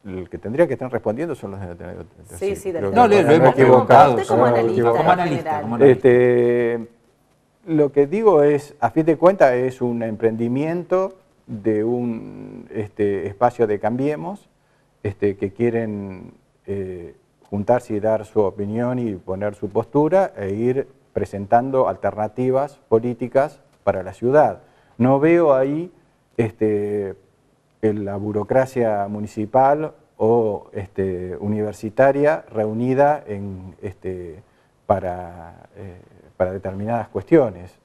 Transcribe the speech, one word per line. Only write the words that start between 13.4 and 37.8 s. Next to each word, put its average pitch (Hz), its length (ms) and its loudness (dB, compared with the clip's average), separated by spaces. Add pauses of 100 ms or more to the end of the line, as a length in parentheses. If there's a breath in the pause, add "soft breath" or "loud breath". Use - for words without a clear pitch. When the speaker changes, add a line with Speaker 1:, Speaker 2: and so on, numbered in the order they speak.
Speaker 1:
de 104 140 -4
Cambiemos, 151 720 -6 (520)
este, 101 360 -4
que 98 160 -6
quieren, 104 800 -6 (320)
eh, 92 480 -10 (340)
juntarse 107 460 -2
y 104 60 -2
dar 107 260 -2
su - 140 -2
opinión 107 580 -4
y 113 160 -6
poner 98 400 -8
su 101 160 -10
postura 156 680 0
e 98 140 -6
ir 120 360 -2 (280)
presentando 107 760 0
alternativas 107 880 -2 (120)
políticas 123 720 0 (220)
para 95 180 0
la 92 100 -12
ciudad. 123 480 2 (380)
No 131 200 4
veo 160 360 4
ahí, 143 360 -2 (460)
este, 104 800 -2 (680)
en 107 240 -2
la 101 100 -8
burocracia 107 920 -2
municipal 127 840 -2 (240)
o, 110 560 0
este, 92 680 -8
universitaria 113 1120 0
reunida 127 760 0
en, 98 560 -12
este, 92 600 -12 (440)
para, 90 880 -6
eh, 92 240 -18 (380)
para 92 140 -2
determinadas 101 560 -6
cuestiones. 95 640 0 (100)